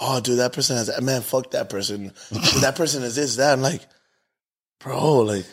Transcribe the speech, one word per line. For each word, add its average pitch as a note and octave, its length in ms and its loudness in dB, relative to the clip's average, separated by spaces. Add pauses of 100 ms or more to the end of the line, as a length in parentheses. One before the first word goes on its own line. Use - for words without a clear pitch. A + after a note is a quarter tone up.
Oh, C3 200 0
dude, A#2+ 180 0
that B2 140 2
person C3+ 240 -2
has A2 120 -2
that. B2 140 -4
Man, B2+ 200 -2
fuck C3 300 -2
that A#2 180 -4
person. G2+ 420 -6 (480)
That - 160 2
person D3 260 -2
is A#2+ 140 -4
this, C3+ 200 -2
that." C#3 180 4
I'm C3 80 2
like, C#3+ 180 0 (1000)
"Bro, C#3 420 2
like, G#2 300 0